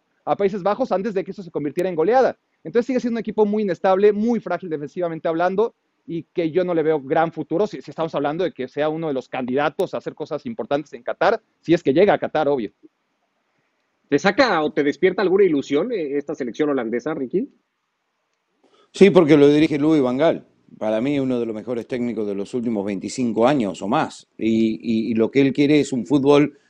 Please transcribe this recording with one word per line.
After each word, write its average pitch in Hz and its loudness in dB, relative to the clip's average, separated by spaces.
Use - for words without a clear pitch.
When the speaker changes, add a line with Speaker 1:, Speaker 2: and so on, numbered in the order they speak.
Speaker 1:
a 151 -2
Países 196 -2
Bajos 208 -2
antes 190 -2
de 185 -2
que 190 -12
eso 202 -14
se 165 -16
convirtiera 156 -4
en 180 -6
goleada. 196 2
Entonces 233 -2
sigue 254 -2
siendo 233 -2
un 226 -4
equipo 214 0
muy 208 -2
inestable, 202 2
muy 214 0
frágil 175 -6
defensivamente 160 -6
hablando, 185 0
y 165 -8
que 165 -4
yo 180 0
no 180 -2
le 160 2
veo 156 0
gran 156 0
futuro 160 -2
si, 147 -8
si - -18
estamos 160 -6
hablando 151 -2
de 160 -2
que 123 -8
sea 147 -2
uno 160 -4
de 147 -4
los 123 -6
candidatos 139 -4
a - -6
hacer 143 -10
cosas 151 -10
importantes 131 -4
en 120 -18
Qatar, 175 -2
si 160 0
es 170 2
que 139 2
llega 185 6
a 131 2
Qatar, 147 -2
obvio. 123 -2
Speaker 2:
¿Te 143 2
saca 202 2
o 151 -2
te 147 0
despierta 180 0
alguna 190 4
ilusión, 156 0
eh, 151 -4
esta 143 -6
selección 143 -4
holandesa, 120 -4
Ricky? 165 -4
Speaker 3:
Sí, 190 8
porque 160 6
lo 143 8
dirige 151 4
Louis 151 2
van 123 0
Gaal. 139 0
Para 110 -2
mí, 143 -2
uno 131 -2
de 117 -4
los 113 -6
mejores 110 -8
técnicos 120 -6
de 101 -4
los 98 -8
últimos 113 -4
veinticinco 110 -2
años 120 0
o 98 -6
más. 139 -4
Y, 113 0
y, 113 -2
y - -4
lo 110 2
que 135 2
él 135 2
quiere 143 2
es - -4
un 120 -4
fútbol 143 2